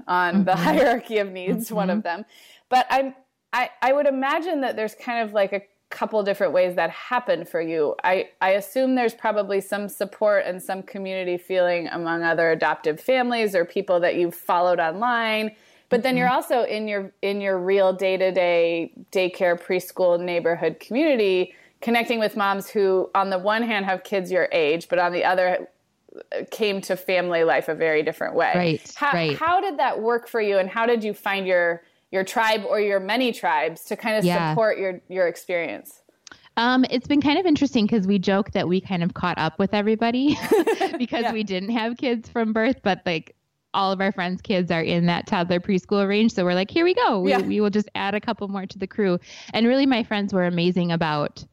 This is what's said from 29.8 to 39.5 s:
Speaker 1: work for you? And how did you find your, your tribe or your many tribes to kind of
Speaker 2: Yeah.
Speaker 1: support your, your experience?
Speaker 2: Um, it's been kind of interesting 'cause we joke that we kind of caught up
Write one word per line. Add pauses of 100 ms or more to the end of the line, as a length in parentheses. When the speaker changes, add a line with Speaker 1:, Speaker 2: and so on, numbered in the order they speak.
Speaker 1:
work
for
you?
And
how
did
you
find
your, (280)
your
tribe
or
your
many
tribes
to
kind
of
Speaker 2:
Yeah.
Speaker 1:
support
your,
your
experience? (560)
Speaker 2:
Um,
it's
been
kind
of
interesting
'cause
we
joke
that
we
kind
of
caught
up